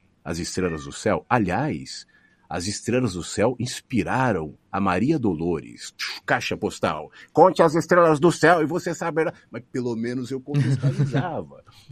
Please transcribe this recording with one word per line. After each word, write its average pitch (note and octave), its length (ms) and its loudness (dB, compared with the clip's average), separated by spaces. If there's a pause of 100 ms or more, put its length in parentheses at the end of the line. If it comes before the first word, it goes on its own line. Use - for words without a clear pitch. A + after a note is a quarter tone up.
(240)
as E2 140 -6
estrelas E2 460 -4
do C#2+ 80 -14
céu? F#2 360 -2
Aliás, G#2 760 -2 (420)
as F2+ 200 -6
estrelas A2 460 -2
do E2+ 100 -6
céu B2 340 -2
inspiraram A2 1000 -2 (120)
a G2 100 -6
Maria G2 380 2
Dolores. D#2+ 760 -4 (320)
Caixa A2+ 320 -2
postal. E2 520 -4 (220)
"Conte F#3 300 6
as E3 140 4
estrelas E3 440 4
do E3 100 6
céu D#3 320 4
e D#3 40 2
você E3 280 -4
saberá." D#3+ 400 -2 (160)
Mas A2+ 220 -14
pelo B2 240 -4
menos A#2+ 360 -6
eu C3 100 -6
contextualizava C3+ 1200 -2 (280)